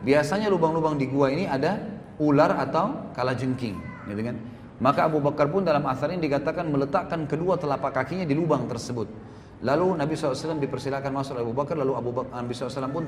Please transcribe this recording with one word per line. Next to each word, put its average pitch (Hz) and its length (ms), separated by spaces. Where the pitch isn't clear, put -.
Biasanya 151 480
lubang-lubang 160 480
di 131 80
gua 135 240
ini 175 160
ada 156 320
ular 151 400
atau 165 560
kalajengking, 123 640
gitu 104 160
kan. 120 100
Maka 139 240
Abu 151 160
Bakar 143 240
pun 190 160
dalam 147 240
asar 135 240
ini 175 160
dikatakan 160 400
meletakkan 151 640
kedua 170 260
telapak 139 380
kakinya 165 340
di 139 80
lubang 147 320
tersebut. 117 400
Lalu 165 400
Nabi 151 160
sallallahu 143 240
alaihi 160 80
wasallam 156 240
dipersilakan 135 480
masuk 135 160
oleh 120 160
Abu 117 80
Bakar, 147 240
lalu 135 160
Abu 120 160
Bak-, 127 160
Nabi 120 240
sallallahu 120 80
alaihi 131 160
wasallam 135 160
pun 165 140